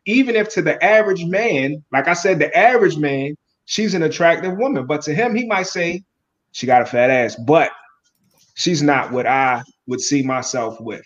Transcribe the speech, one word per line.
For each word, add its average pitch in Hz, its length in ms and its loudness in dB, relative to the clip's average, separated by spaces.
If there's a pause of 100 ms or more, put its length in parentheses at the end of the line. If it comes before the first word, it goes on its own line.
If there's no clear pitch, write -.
Even 240 300 2
if 214 140 0
to - 120 -4
the 165 240 0
average 202 400 2
man, 165 680 -2
like 139 160 0
I 175 60 2
said, 185 240 0
the 151 180 0
average 202 420 4
man, 143 380 -2 (300)
she's 208 300 -2
an 165 80 0
attractive 170 560 0
woman. 226 260 -2
But 147 180 -4
to 151 120 -4
him, 226 180 0
he 233 140 -2
might 190 180 -2
say, 175 380 -6 (480)
"She - 160 -8
got 123 160 4
a - 20 -6
fat 123 240 2
ass, 123 260 0 (120)
but 151 240 4 (840)
she's 160 300 -2
not 135 280 2
what 123 140 -2
I 131 380 0 (240)
would 123 140 -6
see 143 200 -2
myself 127 580 -6
with." 110 260 -12